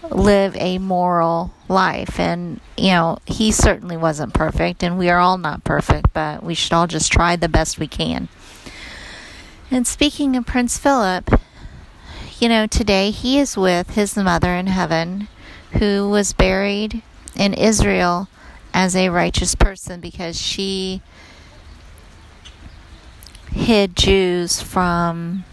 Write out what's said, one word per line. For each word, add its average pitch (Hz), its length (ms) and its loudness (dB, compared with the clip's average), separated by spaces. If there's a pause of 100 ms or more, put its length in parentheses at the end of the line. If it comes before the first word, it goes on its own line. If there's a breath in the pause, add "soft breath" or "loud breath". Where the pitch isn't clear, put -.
live 196 480 4
a 185 220 -2
moral 180 720 0 (140)
life. 185 520 0
And, 170 400 -4 (160)
you - 140 2
know, 165 360 2
he 220 260 0
certainly 180 440 0
wasn't 156 380 -2
perfect, 165 500 -2
and 175 140 -2
we 180 120 2
are 175 100 4
all 180 180 4
not 151 260 -6
perfect, 151 500 2
but 156 300 -4
we 165 120 -4
should - 180 -2
all 170 140 4
just 165 240 -2
try 170 240 4
the 170 120 -2
best 160 320 0
we 156 80 -4
can. 110 400 -6 (1400 loud breath)
And 254 140 0
speaking 285 500 0
of 247 120 -2
Prince 247 320 -2
Philip, 214 600 2 (1000 loud breath)
you 233 100 4
know, 220 160 4
today 208 460 2
he 247 260 0
is 285 180 0
with 180 360 2
his 208 260 0
mother 180 380 2
in 185 120 -2
heaven, 180 600 -2 (460 loud breath)
who 202 360 2
was 202 240 0
buried 202 720 0 (320)
in 202 180 0
Israel 190 720 2 (460 loud breath)
as 185 220 2
a 185 140 2
righteous 175 460 0
person 190 440 -2
because 170 400 -10
she 190 600 -4 (2500 loud breath)
hid 202 440 2
Jews 180 680 2
from 170 920 -2